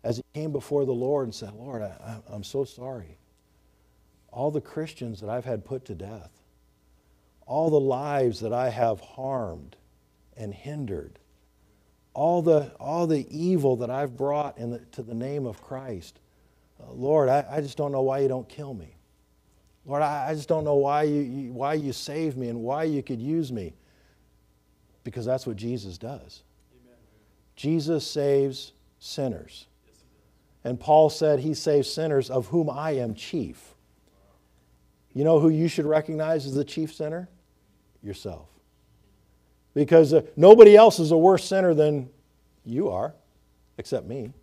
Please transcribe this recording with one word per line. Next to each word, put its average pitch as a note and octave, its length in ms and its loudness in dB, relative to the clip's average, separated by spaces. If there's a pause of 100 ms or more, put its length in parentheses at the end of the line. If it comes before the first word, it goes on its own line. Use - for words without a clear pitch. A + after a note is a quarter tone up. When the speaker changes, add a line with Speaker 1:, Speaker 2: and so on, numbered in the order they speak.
Speaker 1:
as A#2 140 -4
he C3 40 -14 (120)
came D3+ 180 -8
before C#3+ 320 -4
the C3 80 -4
Lord C3 340 -4
and G#2+ 80 -12
said, G#2 200 -16
"Lord, A#2 280 -14
I, G#2 40 -10
I, G#2+ 460 -18
I'm G#2 120 -14
so C#3 180 -6
sorry. A#2+ 560 -14 (1120)
All C#3 220 -6
the D3 80 -6
Christians B2 600 -12
that G#2 80 -12
I've A#2 160 -8
had A2+ 200 -8
put C3 220 -12
to G2 100 -14
death, F#2+ 340 -18 (1120)
all D#3 260 -2
the D3+ 100 4
lives C3+ 580 -2
that A2 140 -6
I B2 160 -2
have A2+ 320 -2
harmed A#2+ 760 -10 (640)
and G#2+ 180 -12
hindered, A#2 640 -12 (960)
all E3+ 260 0
the, D3+ 380 2
all E3 300 -4
the D3+ 180 -2 (100)
evil D#3 420 0
that A#2+ 120 -8
I've C3 260 -6
brought C#3+ 420 -4
in A#2+ 120 -10
the, A#2 80 -10 (140)
to C3 100 -14
the A2+ 120 -12
name C3+ 300 -8
of A2 160 -10
Christ, C3 600 -14 (600)
uh, - 120 -20
Lord, C3+ 360 0
I, C#3 220 2
I D3 100 -6
just C#3 160 -12
don't C#3+ 140 -4
know C3+ 120 -2
why C3+ 180 -2
you C#3 80 2
don't B2+ 200 -6
kill C#3 260 -16
me. E2+ 200 -18 (920)
Lord, C#3+ 160 -2
I, C#3+ 260 -4
I D#3+ 60 -4
just D3 140 -10
don't D#3 140 0
know D3 140 2
why C#3+ 260 2
you, D3 180 0
you, B2+ 320 -8
why C#3 220 -4
you C#3+ 180 -4
saved D3 440 -6
me B2 120 -6
and A#2 140 -8
why C#3 220 -4
you D3 180 -4
could A#2 180 -8
use D3 300 -4
me." F#2+ 240 -10 (1300)
Because A#2 220 -12
that's B2+ 240 -4
what A2 80 -8
Jesus G2+ 420 -10
does. A#2 460 -18 (400)
Speaker 2:
Amen. A#2+ 120 -20 (600)
Speaker 1:
Jesus D#3 500 -2
saves C#3 640 -2 (300)
sinners. - 680 -10 (960)
And B2 160 -6
Paul D#3 300 6
said, D3+ 280 0
"He C#3+ 160 -4
saves C#3+ 340 0
sinners, D3 400 -2
of B2+ 200 -4
whom D#3 200 0
I C#3+ 280 -6
am A#2+ 180 -6
chief." - 640 -10 (1400)
You C3+ 80 -2
know D#3+ 160 6
who D#3+ 100 6
you D#3+ 200 2
should D3+ 180 -2
recognize D#3 580 -2
as C3+ 120 -8
the C#3+ 80 -2
chief D#3 280 -8
sinner? D#3+ 360 -10 (760)
Yourself. F#2 460 -14 (1300)
Because, D3+ 380 6
uh, D#3+ 100 4 (120)
nobody G#3 400 12
else G#3+ 240 10
is D#3+ 140 0
a E3 40 4
worse F3+ 280 6
sinner F#3+ 280 0
than D3 380 0 (540)
you C#3 240 -4
are, G#2 260 -6 (640)
except - 300 -8
me. C3+ 240 -12 (100)